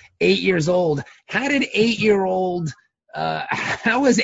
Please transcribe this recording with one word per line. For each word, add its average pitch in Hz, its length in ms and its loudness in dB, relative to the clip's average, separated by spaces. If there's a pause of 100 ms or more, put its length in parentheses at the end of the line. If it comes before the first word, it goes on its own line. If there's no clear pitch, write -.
(200)
eight 185 200 4
years 175 280 0
old. 170 340 0 (240)
How 247 220 -2
did 285 240 0
eight-year-old, 185 1000 0 (440)
uh, 156 320 -4
<laughs> - 20 -8
how - 540 -2
was 240 220 4